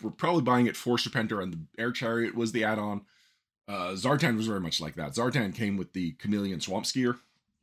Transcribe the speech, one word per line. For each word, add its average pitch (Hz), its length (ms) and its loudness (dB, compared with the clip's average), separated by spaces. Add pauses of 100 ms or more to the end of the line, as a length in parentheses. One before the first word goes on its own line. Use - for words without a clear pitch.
were - 80 -4
probably 170 320 2
buying 123 240 6
it 110 100 2
for 123 220 0
Serpentor, 110 460 -2
and 92 100 -6
the 82 60 -8 (180)
air 117 140 -2
chariot 117 420 0
was 113 180 0
the 113 120 0
add-on. 104 420 -2 (600)
Uh, 95 240 -4
Zartan 123 460 2
was 110 100 0
very 98 140 -2
much 80 200 -4
like 78 140 -8
that. 73 180 -6
Zartan 117 400 0
came 101 240 -2
with 92 160 -6
the 87 200 -2
chameleon 101 460 -2
swamp 95 260 -4
skier, 123 340 0 (440)